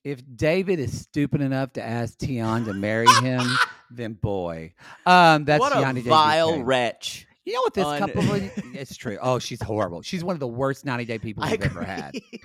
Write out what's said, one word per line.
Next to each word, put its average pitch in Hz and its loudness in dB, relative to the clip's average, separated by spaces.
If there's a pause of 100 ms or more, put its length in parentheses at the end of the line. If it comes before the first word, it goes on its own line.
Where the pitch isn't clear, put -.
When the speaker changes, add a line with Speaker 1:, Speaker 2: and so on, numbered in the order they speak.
Speaker 1:
if 139 -10 (140)
David 175 0
is 123 -6
stupid 147 -2
enough 135 -2
to 107 -8
ask 113 -4
Tian 113 -2
to 107 -4
marry 107 0 (140)
him, 127 0 (240)
Speaker 2:
<laughs> - -20
Speaker 1:
then 117 -10
boy, 87 -6 (320)
um, 170 8
that's 151 4
Speaker 2:
What 285 2
a 226 2
Speaker 1:
Yanni 131 0
Day 120 -2
Speaker 2:
vile 156 6
Speaker 1:
B 165 0
K. 131 -4
Speaker 2:
wretch. 123 -2 (200)
Speaker 1:
You 392 -6
know 508 0
what 480 0
this 196 0
Speaker 2:
Un- 147 -2
Speaker 1:
couple - -2
Speaker 2:
<laughs> 202 4
Speaker 1:
really, 196 -2 (220)
it's - -12
true. 104 -6
Oh, 127 2
she's 117 -10
horrible. 95 -2
She's 170 -6
one 185 -2
of 156 -8
the 131 -4
worst 131 -2
ninety 120 -4
Day 113 -4
people 107 -8
Speaker 2:
I - 0
Speaker 1:
we've 220 -2
ever - -4
had. 156 -8
Speaker 2:
agree. - -16